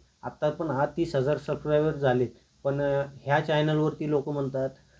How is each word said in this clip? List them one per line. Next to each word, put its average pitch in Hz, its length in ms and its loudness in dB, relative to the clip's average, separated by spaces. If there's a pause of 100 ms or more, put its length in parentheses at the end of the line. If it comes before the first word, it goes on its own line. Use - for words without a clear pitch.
(240)
आत्ता 151 260 -2
पण 160 180 -4
हा 139 180 0
तीस 165 300 -4
हजार 139 220 2
सबस्क्रायबर 151 580 0
झाले, 123 320 2 (360)
पण, 139 180 0
अ, 139 220 2 (180)
ह्या 143 180 2
चॅनलवरती 151 680 0
लोक 147 200 0
म्हणतात, 139 400 -2 (300)